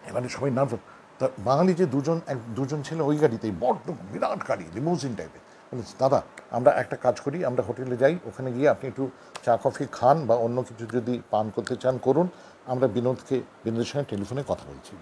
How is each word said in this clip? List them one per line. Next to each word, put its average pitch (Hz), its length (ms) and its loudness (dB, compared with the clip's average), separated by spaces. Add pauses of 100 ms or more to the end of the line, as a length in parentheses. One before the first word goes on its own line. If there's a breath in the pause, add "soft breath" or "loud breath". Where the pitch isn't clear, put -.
এবারে 123 220 -4
সবাই 135 220 -2
নার্ভাস। 120 300 0 (380 loud breath)
তা 131 100 0 (100)
বাঙালি 143 360 4
যে 175 120 4
দুজন, 143 400 0
এক, 117 280 -6
দুজন 135 280 -2
ছেলে 160 200 -4
ওই 147 140 4
গাড়িতেই, 113 440 2
বড্ড - 300 0 (220)
বিরাট - 360 -4
গাড়ি, 98 160 -2 (100)
limousine 139 400 -2
টাইপের, 82 260 -12 (320 loud breath)
বলে, 123 100 -8 (160)
"দাদা, 131 240 4 (280)
আমরা 123 220 6
একটা 127 240 0
কাজ 151 240 2
করি, 160 240 -4
আমরা 123 180 0
হোটেলে 123 340 -4
যাই, 143 280 4
ওখানে 127 280 -8
গিয়ে 135 160 2
আপনি 135 200 0
একটু 135 220 -4 (340 loud breath)
চা 117 180 4
কফি 139 300 -2
খান 139 340 4
বা 113 80 6
অন্য 120 280 0
কিছু 113 240 -10
যদি 117 440 -2
পান 107 200 2
করতে 120 260 -4
চান 127 220 0
করুন, 143 300 4 (380 loud breath)
আমরা 127 220 2
বিনোদকে, 123 540 0 (220)
বিনোদের 113 200 0
সঙ্গে 143 200 -4
টেলিফোনে 117 440 -6
কথা 87 200 -4
বলছি।" 69 340 -18